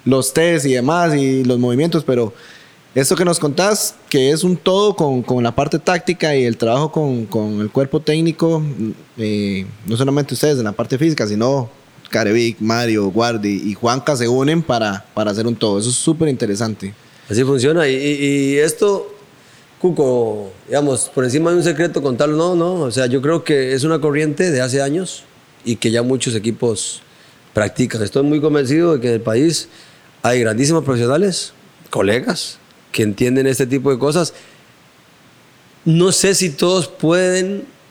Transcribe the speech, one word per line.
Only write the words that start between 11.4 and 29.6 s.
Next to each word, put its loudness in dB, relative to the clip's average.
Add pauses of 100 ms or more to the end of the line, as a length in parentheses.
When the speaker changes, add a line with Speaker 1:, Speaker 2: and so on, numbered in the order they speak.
Speaker 1:
Carevic, 0
Mario, 0
Guardi 0
y -4
Juanca 0
se 0
unen 2
para, -2
para -2
hacer -2
un -2
todo. 0
Eso -2
es -2
súper 0
interesante. -4 (340)
Speaker 2:
Así 0
funciona. 2
Y, 2
y, -2 (400)
y 0
esto, 0 (720)
Cuco, 0 (160)
digamos, 0
por 0
encima 0
de 2
un 2
secreto 0
contarlo, 0
no, 0
no. 0
O -4
sea, 0
yo 0
creo 0
que 0
es 0
una 2
corriente 0
de 2
hace 0
años -4 (400)
y -2
que -2
ya 2
muchos -2
equipos -4 (540)
practican. -2
Estoy 0
muy 2
convencido 2
de 0
que -2
en 2
el -2
país 0 (540)